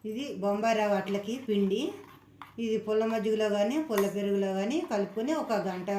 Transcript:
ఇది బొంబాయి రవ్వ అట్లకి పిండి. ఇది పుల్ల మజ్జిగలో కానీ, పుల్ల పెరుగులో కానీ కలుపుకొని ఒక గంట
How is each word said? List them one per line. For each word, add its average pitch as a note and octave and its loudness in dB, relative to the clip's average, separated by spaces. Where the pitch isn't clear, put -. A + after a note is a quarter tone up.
ఇది A#3 -4
బొంబాయి G#3+ 2
రవ్వ G3+ 4
అట్లకి G3+ -2
పిండి. G3+ 2
ఇది A3 0
పుల్ల G#3+ 2
మజ్జిగలో G#3+ 2
కానీ, A3 2
పుల్ల G3+ 4
పెరుగులో G3 0
కానీ A3+ 0
కలుపుకొని A3 -2
ఒక A3 -2
గంట F3+ -6